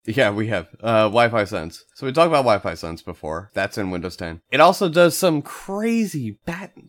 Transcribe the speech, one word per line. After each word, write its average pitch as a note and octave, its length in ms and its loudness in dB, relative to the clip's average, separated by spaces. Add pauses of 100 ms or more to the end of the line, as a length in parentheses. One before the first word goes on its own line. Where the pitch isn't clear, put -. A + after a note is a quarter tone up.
Yeah, A2+ 240 2
we G#2+ 180 -2
have. F#2+ 220 -4 (120)
Uh, A2 280 2
Wi-Fi A2+ 340 2
Sense. F2 400 -6 (100)
So - 120 -12
we C3 80 -4
talked E3 160 4
about D3 140 2
Wi-Fi G2+ 320 2
Sense E2 260 -10
before. E2+ 520 -10
That's G2 240 -4
in F#2+ 140 -4
Windows F2 240 -6
ten. E2+ 240 -12 (100)
It C3+ 120 2
also F#3 260 6
does E3+ 300 4
some D#3 240 2
crazy G3 1040 -4
bat-, F3 260 -10 (180)